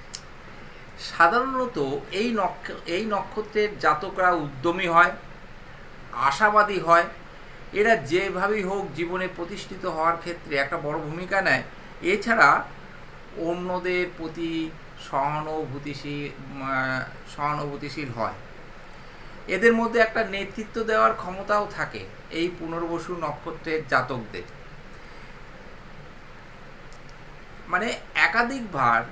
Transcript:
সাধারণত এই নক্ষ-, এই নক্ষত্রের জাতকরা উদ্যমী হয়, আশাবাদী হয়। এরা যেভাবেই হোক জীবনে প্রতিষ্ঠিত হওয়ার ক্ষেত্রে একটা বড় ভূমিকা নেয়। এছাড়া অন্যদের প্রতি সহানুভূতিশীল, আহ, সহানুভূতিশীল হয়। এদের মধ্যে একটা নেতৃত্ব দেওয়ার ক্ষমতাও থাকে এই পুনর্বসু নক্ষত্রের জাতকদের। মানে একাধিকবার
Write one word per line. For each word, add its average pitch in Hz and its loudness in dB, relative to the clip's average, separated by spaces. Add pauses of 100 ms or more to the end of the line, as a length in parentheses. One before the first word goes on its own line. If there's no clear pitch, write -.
(1000)
সাধারণত 226 4 (120)
এই 214 2
নক্ষ-, - -2
এই 180 0
নক্ষত্রের 208 0
জাতকরা 180 4
উদ্যমী 170 0
হয়, 170 8 (1000)
আশাবাদী 208 6
হয়। 170 8 (680)
এরা 220 6
যেভাবেই 185 2
হোক 190 -2
জীবনে 180 -2
প্রতিষ্ঠিত 190 -6
হওয়ার 165 2
ক্ষেত্রে 165 -4
একটা 139 2
বড় 151 -2
ভূমিকা 175 0
নেয়। 139 4 (380)
এছাড়া 202 6 (760)
অন্যদের 180 0 (100)
প্রতি 160 -4 (400)
সহানুভূতিশীল, 143 -4
আহ, 131 0 (340)
সহানুভূতিশীল 147 -4
হয়। 113 -2 (1120)
এদের 208 6
মধ্যে 226 2
একটা 220 4
নেতৃত্ব 196 -4
দেওয়ার 220 4
ক্ষমতাও 196 0
থাকে 117 -4 (240)
এই 170 0
পুনর্বসু 165 -4
নক্ষত্রের 156 -4
জাতকদের। 123 -2 (3250)
মানে 202 0 (180)
একাধিকবার 170 4